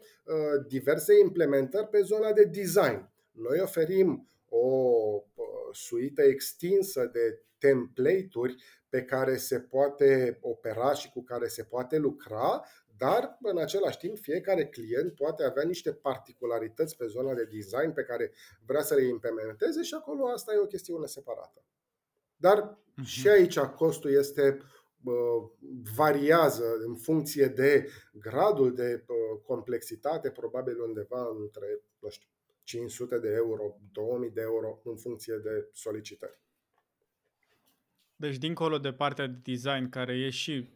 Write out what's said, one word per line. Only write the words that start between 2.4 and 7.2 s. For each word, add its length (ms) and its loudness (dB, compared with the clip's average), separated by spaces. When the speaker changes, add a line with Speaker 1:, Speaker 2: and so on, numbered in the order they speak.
Speaker 1:
design. 640 2
Noi 280 -4
oferim 680 2
o, 100 0
uh, 100 -8
suită 500 -2
extinsă 880 2
de 300 -2